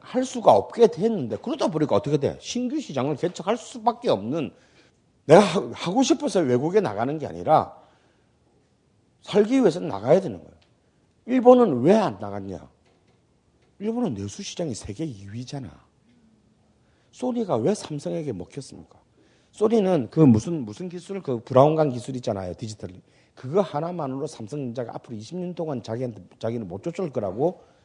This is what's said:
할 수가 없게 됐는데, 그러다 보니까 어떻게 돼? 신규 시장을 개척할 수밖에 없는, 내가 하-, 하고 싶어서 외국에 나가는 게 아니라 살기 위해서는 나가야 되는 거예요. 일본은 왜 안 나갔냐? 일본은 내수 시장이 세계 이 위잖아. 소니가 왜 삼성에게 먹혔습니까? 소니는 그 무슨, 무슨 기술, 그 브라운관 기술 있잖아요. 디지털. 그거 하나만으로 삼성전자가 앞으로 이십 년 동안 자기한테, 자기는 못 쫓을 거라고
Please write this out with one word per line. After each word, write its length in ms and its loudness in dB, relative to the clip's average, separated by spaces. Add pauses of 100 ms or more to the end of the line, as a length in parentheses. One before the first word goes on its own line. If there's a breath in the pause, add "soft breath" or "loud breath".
할 240 -4
수가 280 4
없게 340 4
됐는데, 500 -2
그러다 320 -4
보니까 260 0
어떻게 220 2
돼? 240 -2
신규 400 -6
시장을 360 -4
개척할 400 -4
수밖에 520 -4
없는, 440 -2 (760 soft breath)
내가 140 10
하-, 340 0
하고 280 0
싶어서 380 0
외국에 400 2
나가는 380 -2
게 80 -8
아니라 500 0 (1500 soft breath)
살기 380 2
위해서는 280 2
나가야 320 2
되는 180 -6
거예요. 160 -20 (720)
일본은 560 6
왜 120 6
안 240 0
나갔냐? 500 -10 (1120)
일본은 360 -2
내수 280 -8
시장이 320 -6
세계 300 -10
이 260 -10
위잖아. 400 -12 (1400)
소니가 440 -2
왜 180 2
삼성에게 580 -6
먹혔습니까? 680 -14 (540 soft breath)
소니는 580 2
그 100 2
무슨, 440 6
무슨 240 -10
기술, 340 -12
그 180 -4
브라운관 500 4
기술 260 -8
있잖아요. 380 -6
디지털. 360 -12 (440 soft breath)
그거 260 -2
하나만으로 640 -4
삼성전자가 680 -10
앞으로 220 -14
이십 200 -14
년 180 -8
동안 280 -6
자기한테, 400 -8 (160)
자기는 300 -6
못 140 -12
쫓을 280 -6
거라고 520 -4 (220 soft breath)